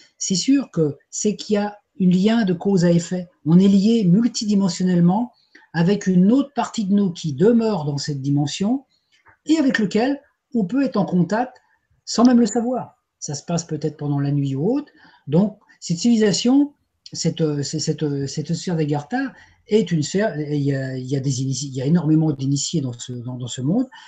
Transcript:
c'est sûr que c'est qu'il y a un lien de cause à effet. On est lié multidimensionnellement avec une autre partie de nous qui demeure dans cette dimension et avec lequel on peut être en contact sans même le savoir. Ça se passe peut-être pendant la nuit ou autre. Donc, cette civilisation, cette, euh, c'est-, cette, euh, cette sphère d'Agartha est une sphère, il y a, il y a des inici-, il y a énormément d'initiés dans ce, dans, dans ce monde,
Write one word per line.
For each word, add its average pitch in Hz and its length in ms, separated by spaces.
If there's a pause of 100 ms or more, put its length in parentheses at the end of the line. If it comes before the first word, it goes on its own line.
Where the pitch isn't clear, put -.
(180)
c'est - 180
sûr 269 340
que 156 280 (120)
c'est - 240
qu'il - 200
y - 20
a 208 220 (220)
un 185 60
lien 208 380
de 185 80
cause 180 320
à 175 80
effet. 175 380 (160)
On 170 120
est 196 100
lié 208 360
multidimensionnellement 185 1300 (400)
avec 190 340
une 185 240
autre 277 240
partie 226 300
de 190 100
nous 202 160
qui 156 220
demeure 208 520
dans 143 140
cette 143 220
dimension 147 640 (600)
et 311 100
avec 269 220
lequel 226 420 (340)
on 214 120
peut 269 180
être 254 140
en 196 80
contact 196 500 (480)
sans - 200
même 247 140
le 240 80
savoir. 233 500 (220)
Ça 147 160
se - 80
passe 170 220
peut-être 151 320
pendant 143 240
la 143 100
nuit 139 240
ou 185 220
autre. 294 160 (340)
Donc, 170 320 (220)
cette 165 160
civilisation, 240 800 (380)
cette, 165 280
euh, 147 220
c'est-, 156 160
cette, 151 240
euh, 143 240
cette 151 260
sphère 165 240
d'Agartha 160 560 (340)
est 208 260
une 156 100
sphère, 196 360
il 147 220
y 139 140
a, 131 240
il 127 80
y 139 100
a 131 40
des 127 200
inici-, 135 280
il 131 60
y 131 60
a 127 60
énormément 156 460
d'initiés 139 500
dans 127 100
ce, 120 200
dans, 123 240
dans 123 100
ce 127 160
monde, 220 260 (200)